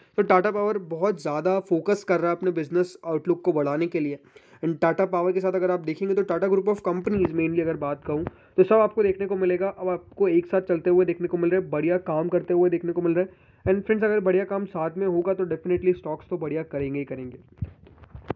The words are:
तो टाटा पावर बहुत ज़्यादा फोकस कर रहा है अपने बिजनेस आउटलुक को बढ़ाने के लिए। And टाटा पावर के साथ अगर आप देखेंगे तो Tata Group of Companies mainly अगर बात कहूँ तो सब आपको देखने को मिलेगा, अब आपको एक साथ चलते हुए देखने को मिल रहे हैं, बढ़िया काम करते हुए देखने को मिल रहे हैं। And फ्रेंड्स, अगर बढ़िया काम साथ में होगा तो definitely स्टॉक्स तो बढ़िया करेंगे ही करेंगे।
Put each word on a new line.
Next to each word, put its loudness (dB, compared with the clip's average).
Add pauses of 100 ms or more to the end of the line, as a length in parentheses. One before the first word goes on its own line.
(180)
तो 4
टाटा 4
पावर -2
बहुत -2
ज़्यादा 0
फोकस -2
कर 2
रहा 0
है 0
अपने -2
बिजनेस -2 (100)
आउटलुक -2
को 2
बढ़ाने 0
के -4
लिए। -4 (460)
And -2
टाटा 2
पावर 0
के 0
साथ 0
अगर 0
आप 0
देखेंगे -2
तो 2
Tata 0
Group 2
of 0
Companies 0
mainly 0
अगर 0
बात -6
कहूँ -2 (320)
तो 8
सब 4
आपको 4
देखने 0
को -2
मिलेगा, 0
अब -6
आपको -2
एक 4
साथ 0
चलते 0
हुए 6
देखने -2
को -2
मिल 2
रहे 2
हैं, -6
बढ़िया 0 (120)
काम 0
करते 0
हुए 4
देखने -2
को -2
मिल 2
रहे 2
हैं। -4
And -2
फ्रेंड्स, 0
अगर 2
बढ़िया 2
काम -4
साथ -6
में 0
होगा 0
तो -4
definitely 0
स्टॉक्स -10
तो -4
बढ़िया -4
करेंगे -6
ही -4
करेंगे। -12 (960)